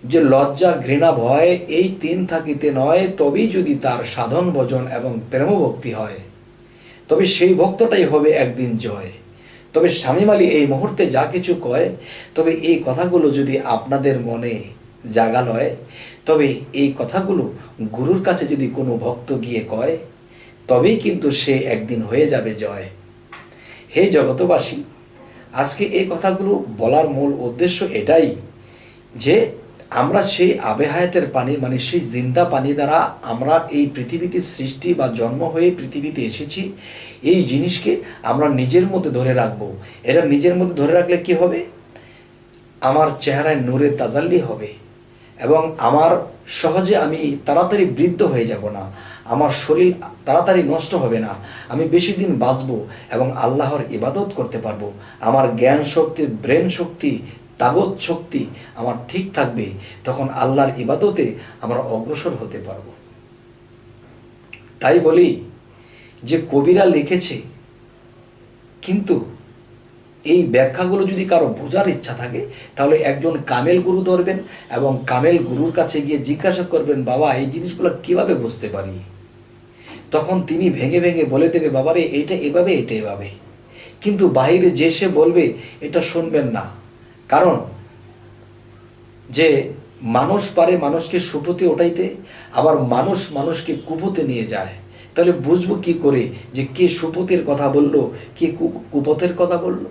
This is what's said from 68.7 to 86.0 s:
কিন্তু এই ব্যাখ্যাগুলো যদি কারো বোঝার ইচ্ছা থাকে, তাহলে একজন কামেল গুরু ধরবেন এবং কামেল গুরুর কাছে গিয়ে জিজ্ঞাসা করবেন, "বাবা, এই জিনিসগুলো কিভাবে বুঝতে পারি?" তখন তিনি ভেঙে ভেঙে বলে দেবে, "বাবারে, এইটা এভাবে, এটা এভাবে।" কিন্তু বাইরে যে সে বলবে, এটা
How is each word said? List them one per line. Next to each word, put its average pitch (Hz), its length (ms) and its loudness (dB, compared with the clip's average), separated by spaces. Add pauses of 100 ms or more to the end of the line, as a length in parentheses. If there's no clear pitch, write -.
কিন্তু 185 420 0 (1000)
এই 170 180 6
ব্যাখ্যাগুলো 180 640 2
যদি 185 180 -2
কারো 160 240 4
বোঝার 151 400 -2
ইচ্ছা 127 240 -6
থাকে, 120 340 -8 (300)
তাহলে 143 200 4
একজন 143 500 0
কামেল 165 360 2
গুরু 185 220 0
ধরবেন 185 340 0 (320)
এবং 127 360 -2
কামেল 151 320 2
গুরুর 147 340 -2
কাছে 160 280 0
গিয়ে 143 180 -2
জিজ্ঞাসা 175 440 -2
করবেন, 147 420 0
"বাবা, 135 300 0
এই 135 120 -2
জিনিসগুলো 170 440 -2 (120)
কিভাবে 180 320 0
বুঝতে 113 340 -6
পারি?" 98 300 -8 (1120)
তখন 175 320 0
তিনি 190 280 0
ভেঙে 139 300 0
ভেঙে 170 240 2
বলে 139 240 2
দেবে, 160 200 0
"বাবারে, 151 340 2
এইটা 147 320 -2
এভাবে, 175 400 2
এটা 113 200 -2
এভাবে।" 104 360 -6 (720)
কিন্তু 196 280 2
বাইরে 160 420 4
যে 151 200 2
সে 190 180 0
বলবে, 156 440 4 (280)
এটা 160 200 -2